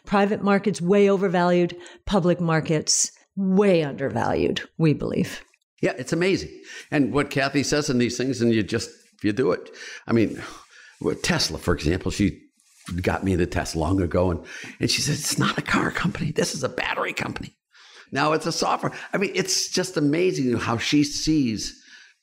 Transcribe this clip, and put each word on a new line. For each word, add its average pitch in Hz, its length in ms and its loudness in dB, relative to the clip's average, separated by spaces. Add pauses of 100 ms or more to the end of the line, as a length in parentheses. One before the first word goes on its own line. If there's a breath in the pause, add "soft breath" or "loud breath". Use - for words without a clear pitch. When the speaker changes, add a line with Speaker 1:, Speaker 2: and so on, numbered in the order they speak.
Speaker 1:
Private 202 380 2
markets 196 360 2
way 196 300 6
overvalued, 180 640 2 (300 loud breath)
public 175 340 2
markets 160 680 0 (260 soft breath)
way 190 460 4
undervalued, 120 760 0 (160)
we 160 160 4
believe. - 480 -2 (400)
Speaker 2:
Yeah, 175 160 0
it's - 160 -6
amazing. 175 380 0 (400 loud breath)
And 143 220 2
what 139 180 0
Kathy 139 320 0
says 147 260 0
in 123 100 2
these 120 200 0
things, 123 240 0
and 120 100 4
you 110 100 4
just, - 280 -4 (320)
you 104 100 2
do 127 200 2
it. - 180 -4 (360 loud breath)
I - 60 -2
mean, 113 300 2 (580 loud breath)
with - 220 -4
Tesla, 143 360 -2
for - 140 0
example, 90 380 0
she - 280 0 (640)
got 85 240 -2
me 95 80 2
into 87 140 2
Tesla 80 340 -4
long 95 220 2
ago, 90 280 2
and, 80 140 -4 (340 loud breath)
and - 120 -2
she - 100 0
said, 135 140 -2
"It's - 240 -4
not - 200 0
a 147 40 -6
car - 280 -2
company. - 420 -4
This - 220 -2
is 147 100 -8
a 123 40 -2
battery - 460 -4
company." - 420 -8 (560 loud breath)
Now 147 200 0
it's 156 140 -2
a 165 60 -2
software. - 400 -2 (200 loud breath)
I - 60 -4
mean, 190 160 0
it's - 360 -2
just 180 260 -2
amazing 147 640 2
how 117 180 -2
she 147 280 2
sees 143 720 -2 (460 loud breath)